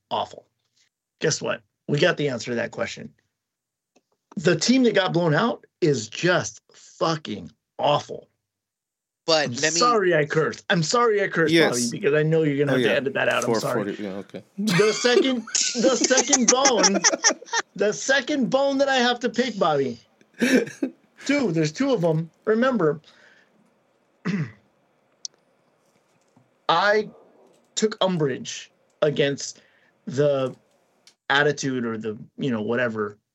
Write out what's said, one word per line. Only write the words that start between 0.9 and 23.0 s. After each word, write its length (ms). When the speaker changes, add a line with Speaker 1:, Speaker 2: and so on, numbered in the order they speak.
Speaker 1:
Guess 220
what? 200
We 120
got 180
the 120
answer 220
to 40
that 160
question. 400
The 180
team 280
that 120
got 180
blown 220
out 300
is 280
just 520
fucking 760
awful. 500
Speaker 2:
But 180
Speaker 1:
I'm 80
Speaker 2:
let 200
me 60
Speaker 1:
sorry 360
I 100
cursed. 440
I'm 140
sorry 400
I 40
cursed, 260
Speaker 3:
Yes. 340
Speaker 1:
Bobby, 120
because 140
I 80
know 220
you're 200
gonna 100
Speaker 3:
Oh, 20
Speaker 1:
have 60
Speaker 3:
yeah. 100
Speaker 1:
to 60
edit 180
that 140
out. 180
I'm 80
sorry. 300
Speaker 3:
Four 80
forty, 100
yeah, 140
okay. 260
Speaker 1:
The 360
second, 480
Speaker 3:
<laughs> 400
Speaker 1:
the 140
second 520
bone, 540
the 180
second 580
bone 280
that 100
I 80
have 240
to 80
pick, 280
Bobby. 420
Speaker 3:
<laughs> 1080
Speaker 1:
Two, 260
there's 200
two 200
of 120
'em. 260
Remember, 560